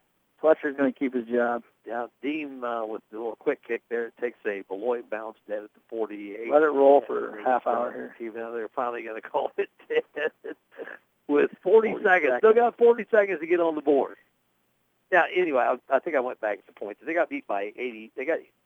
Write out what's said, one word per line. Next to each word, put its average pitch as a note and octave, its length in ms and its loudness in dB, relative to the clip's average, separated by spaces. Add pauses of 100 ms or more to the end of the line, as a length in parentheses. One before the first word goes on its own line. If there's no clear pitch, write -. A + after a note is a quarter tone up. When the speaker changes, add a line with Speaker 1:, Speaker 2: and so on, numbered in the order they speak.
(400)
Speaker 1:
Fletcher's D3+ 360 2
gonna C3+ 160 0
keep B2+ 220 -4
his A#2 140 -4
job. A#2+ 360 -2 (220)
Speaker 2:
Yeah, A#2 220 -8 (140)
Dean, C#3 420 -8
uh, A#2 220 -6
with G#2+ 160 -8 (100)
the G#2+ 60 -12
little A2+ 180 -6
quick - 320 -4
kick A2+ 220 -4
there, A#2 300 -6
takes A#2+ 260 -6
a G2+ 220 -4
Beloit A#2 420 -6
bounce A2 280 -10 (100)
dead G#2 160 -8
at G#2+ 100 -20
the - 60 -20 (100)
forty-eight. G#2 640 -8
Speaker 1:
Let D3+ 120 4
it D#3 40 4
roll C#3 380 6
for A#2+ 320 -6
a - 40 -12
Speaker 2:
Yeah, A#2+ 60 -4
Speaker 1:
half B2+ 200 0
Speaker 2:
uh, - 40 0
Speaker 1:
hour A#2+ 200 -4
here. B2 280 -12
Speaker 2:
even A#2 220 -10
though A#2 100 -10
they're A2+ 180 -8
finally A#2+ 340 -6
gonna A2+ 180 -10
<laughs> - 0 -
call C3+ 360 -6
it G3 120 -4 (180)
dead D3+ 440 -4 (960)
with C#3+ 240 2 (100)
forty G#3+ 300 6
Speaker 1:
Forty - 120 -6
Speaker 2:
seconds. - 0 -
Speaker 1:
seconds. F3+ 360 4
Speaker 2:
Still A3 140 8
got A#3 240 4
forty A#3 340 6
seconds G3 300 2
to E3 60 -8
get F3 120 2
on E3 160 0
the D3 60 -4
board. C3 360 2 (920)
Yeah, E3+ 120 6 (120)
anyway, D3+ 280 2 (260)
I, C3+ 60 4
I B2+ 40 2
think D#3+ 160 -4
I C3+ 60 2
went B2 180 -8
back G#2 260 -4
to - 60 -20
points. G2+ 340 -12
They D#3+ 80 -6
got E3 160 -2
beat C#3 160 -10
by G2+ 320 -6
eighty. A2+ 380 -12
They C3 100 -10
got D#3 140 -4 (260)